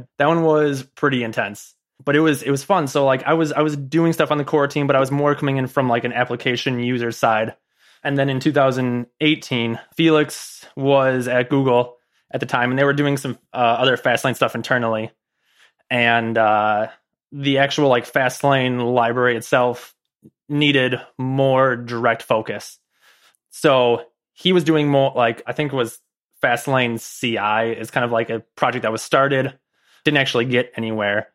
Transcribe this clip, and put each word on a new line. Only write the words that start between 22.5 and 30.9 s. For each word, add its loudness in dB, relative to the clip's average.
So 2
he 0
was 2
doing 2
more, 2
like, 0
I -8
think -4
it -8
was -4
Fastlane 0
C -6
I 0
is -8
kind 0
of, -4
like, -2
a -6
project -2
that 0
was -6
started, 0
didn't 2
actually 2
get 0
anywhere, -2